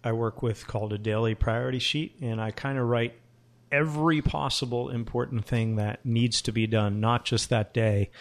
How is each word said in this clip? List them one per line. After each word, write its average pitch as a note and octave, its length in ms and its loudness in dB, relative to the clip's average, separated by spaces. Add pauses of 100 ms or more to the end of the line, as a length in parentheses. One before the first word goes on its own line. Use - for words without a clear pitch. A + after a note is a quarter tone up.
I A2+ 100 0
work A2+ 280 -2
with A2+ 240 -4
called G#2+ 260 -4
a G#2+ 60 -4
daily A2 380 0
priority B2 420 0
sheet, - 420 -2
and A2+ 220 -4
I A2 80 -4
kinda C3+ 340 -4
write A#2 300 2 (580)
every D3+ 520 2
possible C3 680 -2
important A#2+ 560 -4
thing A2+ 300 0
that G#2 280 -2
needs A#2 380 2
to B2 100 -2
be A2 140 2
done, G#2+ 340 2
not A#2 240 2
just - 280 0
that A2 240 0
day. G#2 340 2 (120)